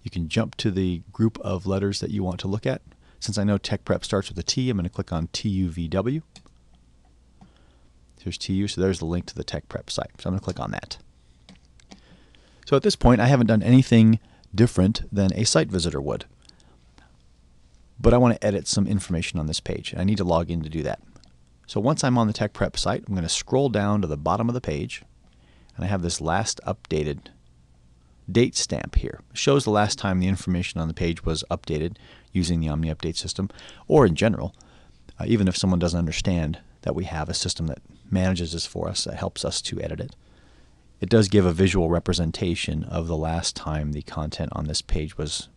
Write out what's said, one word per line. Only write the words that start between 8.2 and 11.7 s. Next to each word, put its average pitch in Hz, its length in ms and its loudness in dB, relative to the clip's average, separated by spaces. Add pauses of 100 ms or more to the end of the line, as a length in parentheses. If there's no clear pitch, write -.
Here's 90 160 -8
T - 160 -4
U, 101 140 0
so - 120 -6
there's 92 200 2
the 80 40 -8
link 87 220 -4
to - 80 -16
the 73 80 -8
Tech - 260 -8
Prep - 220 -10
site. - 300 -8
So - 80 -6
I'm 90 60 -2
gonna 98 100 -6
click 85 160 -6
on 57 100 -6
that. - 280 -12 (1700)